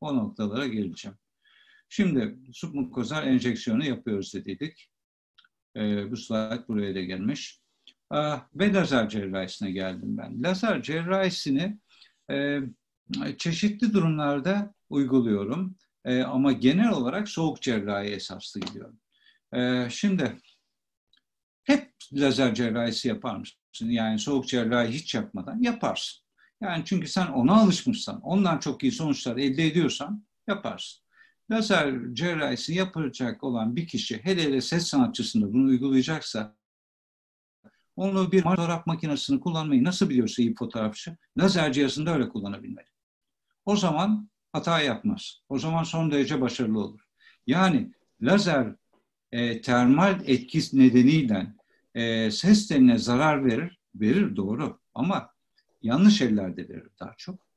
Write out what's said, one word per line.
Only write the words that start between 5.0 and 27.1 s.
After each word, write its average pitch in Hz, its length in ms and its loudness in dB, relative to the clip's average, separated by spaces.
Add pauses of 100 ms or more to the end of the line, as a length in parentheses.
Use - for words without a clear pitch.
Ee, 104 340 -4
bu 120 60 -8
slide 110 520 -6
buraya 101 260 -2
da 95 60 -4
gelmiş. 95 600 -6 (520)
Ee, 151 40 -2 (380)
ve 196 180 2
lazer 135 360 2
cerrahisine 95 600 -6
geldim 95 480 -6
ben. 113 240 -10
Lazer 185 400 -2
cerrahisini, 170 960 -2 (520)
e, 143 300 -2 (800)
çeşitli 208 540 0
durumlarda 160 840 0 (160)
uyguluyorum. 127 840 0 (280)
E, 127 180 0
ama 131 300 2
genel 156 380 4
olarak 165 380 -2
soğuk 160 340 -2
cerrahi 104 440 -2
esaslı 98 540 -10
gidiyorum. - 380 -12 (540)
E, 123 380 0
şimdi 165 460 -2 (1300)
hep 285 280 2 (200)
lazer 135 420 2
cerrahisi 117 540 -2
yapar 110 280 -4
mısın? - 540 -10
Yani 110 280 0
soğuk 135 300 -2
cerrahi 120 400 0
hiç 139 260 -6
yapmadan - 480 -6
yaparsın. - 600 -4 (380)
Yani 175 240 -4
çünkü 185 240 -2
sen 185 180 -2